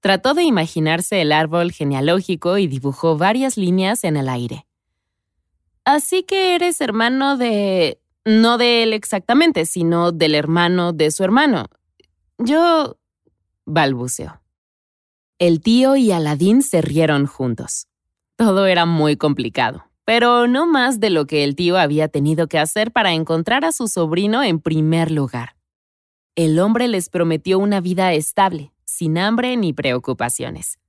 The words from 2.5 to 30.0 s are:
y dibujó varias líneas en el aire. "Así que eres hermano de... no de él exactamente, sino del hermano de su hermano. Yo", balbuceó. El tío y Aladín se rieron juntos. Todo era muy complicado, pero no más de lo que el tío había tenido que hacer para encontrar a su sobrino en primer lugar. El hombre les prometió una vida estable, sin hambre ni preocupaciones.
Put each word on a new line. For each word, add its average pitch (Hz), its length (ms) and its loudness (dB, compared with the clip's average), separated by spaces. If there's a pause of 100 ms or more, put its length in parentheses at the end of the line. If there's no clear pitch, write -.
y 196 100 0
dibujó 139 500 -2
varias 240 380 0
líneas 190 480 0
en 160 140 -2
el 135 100 -2
aire. 123 380 -8 (1200)
"Así 302 380 2
que 370 320 0
eres 349 260 -2
hermano 254 560 0
de... 202 640 0 (240)
no 226 320 4
de 240 260 2
él 220 100 0
exactamente, 214 720 0
sino 170 460 0
del 156 240 0
hermano 175 560 0
de 156 200 0
su 190 120 -4
hermano. 208 440 2 (760)
Yo", 311 560 0 (680)
balbuceó. 135 760 -4 (1000)
El 170 200 4
tío 254 380 4
y 226 160 4
Aladín 170 480 2
se 180 200 0
rieron 151 440 2
juntos. - 640 -6 (480)
Todo 196 280 2
era 175 200 4
muy 151 320 2
complicado, 123 760 -4 (140)
pero 240 420 2
no 262 180 2
más 262 360 0
de 214 80 0
lo 156 180 0
que 147 160 0
el 143 140 -2
tío 180 200 0
había 151 300 2
tenido 151 400 -2
que 160 100 -4
hacer 214 360 -2
para 202 180 0
encontrar 165 540 -2
a 330 80 -2
su 226 160 -4
sobrino 190 520 -2
en 170 200 -2
primer 160 500 0
lugar. 127 460 -6 (800)
El 160 240 2
hombre 226 280 2
les 190 220 -2
prometió 170 500 -2
una 202 220 0
vida 180 320 0
estable, 156 580 -2 (140)
sin 160 320 -2
hambre 233 400 -2
ni 180 160 -2
preocupaciones. 123 1160 -6